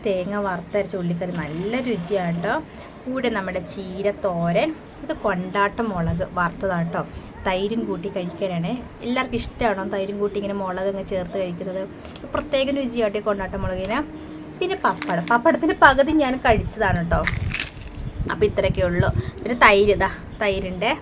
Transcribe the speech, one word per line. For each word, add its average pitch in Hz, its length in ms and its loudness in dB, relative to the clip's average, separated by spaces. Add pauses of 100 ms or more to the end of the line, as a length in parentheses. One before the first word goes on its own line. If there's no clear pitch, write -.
തേങ്ങ 190 280 0 (140)
വറുത്തരച്ച 185 540 -2
ഉള്ളിക്കറി 175 300 -2 (100)
നല്ല 185 460 -2
രുചിയാണ് 180 480 0
കേട്ടോ. 196 180 0 (500)
കൂടെ 254 320 -2
നമ്മുടെ 185 240 -2 (120)
ചീര 190 340 -6 (180)
തോരൻ, 175 440 2 (360)
ഇത് 302 80 -4 (120)
കൊണ്ടാട്ട 196 540 0 (120)
മുളക് 170 340 0 (140)
വറുത്തതാണ് 175 480 0
കേട്ടോ. 170 160 -2 (440)
തൈരും 202 420 0
കൂട്ടി 185 280 -4
കഴിക്കാനാണ്. 180 560 -2 (340)
എല്ലാവർക്കും 247 340 0
ഇഷ്ടമാണോ 196 440 0 (100)
തൈരും 196 280 -2
കൂട്ടി 208 180 0
ഇങ്ങനെ 202 220 -2
മുളക് 185 300 -2
അങ്ങ് 196 200 -6
ചേർത്ത് 180 300 -2
കഴിക്കുന്നത്? 185 400 -4 (520)
പ്രത്യേക 285 320 0 (120)
രുചിയാട്ടോ 233 420 0
ഈ 208 80 -12
കൊണ്ടാട്ട 196 260 -2 (100)
മുളകിന്. 190 360 -2 (580)
പിന്നെ 370 180 0 (100)
പപ്പടം, 180 460 0
പപ്പടത്തിൻ്റെ 311 520 4
പകുതി 277 280 8 (120)
ഞാൻ 254 100 2 (120)
കഴിച്ചതാണ് 202 580 4
കേട്ടോ. 165 160 2 (1120)
അപ്പോൾ 165 180 4
ഇത്രയൊക്കെ 190 400 2
ഉള്ളൂ. 180 200 4 (300)
പിന്നെ 240 260 -2
തൈര്, 202 320 8
ഇതാ 190 120 2 (320)
തൈരുണ്ട്. 190 480 0 (120)